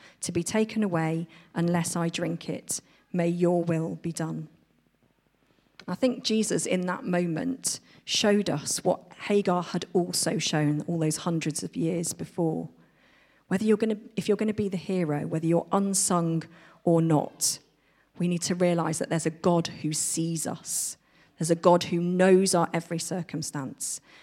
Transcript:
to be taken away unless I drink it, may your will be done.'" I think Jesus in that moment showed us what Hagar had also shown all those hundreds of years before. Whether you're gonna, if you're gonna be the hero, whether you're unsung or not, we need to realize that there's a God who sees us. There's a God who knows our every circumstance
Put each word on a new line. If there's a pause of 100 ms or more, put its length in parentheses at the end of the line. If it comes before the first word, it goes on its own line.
(220)
to
be
taken
away (260)
unless
I
drink
it, (320)
may
your
will
be
done.'" (1400)
I
think
Jesus
in
that
moment (240)
showed
us
what (160)
Hagar
had
also
shown
all
those
hundreds
of
years
before. (800)
Whether
you're
gonna, (160)
if
you're
gonna
be
the
hero,
whether
you're
unsung (420)
or
not, (580)
we
need
to
realize
that
there's
a
God (140)
who
sees
us. (420)
There's
a
God
who
knows
our
every
circumstance (240)